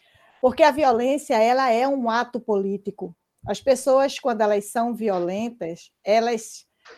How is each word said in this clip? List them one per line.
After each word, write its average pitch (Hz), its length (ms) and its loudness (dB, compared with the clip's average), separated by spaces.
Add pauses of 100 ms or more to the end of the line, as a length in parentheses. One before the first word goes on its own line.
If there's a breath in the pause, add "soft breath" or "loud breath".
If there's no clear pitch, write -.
(420 soft breath)
porque 254 200 2
a 302 100 8
violência, 262 640 0
ela 247 360 4
é 240 160 2
um 269 220 -2
ato 240 280 -2
político. 196 760 -4 (300)
As 202 140 -6
pessoas, 269 600 0
quando 233 200 -2
elas 208 260 0
são 240 300 -4
violentas, 190 960 -6 (100)
elas 226 640 -2 (320)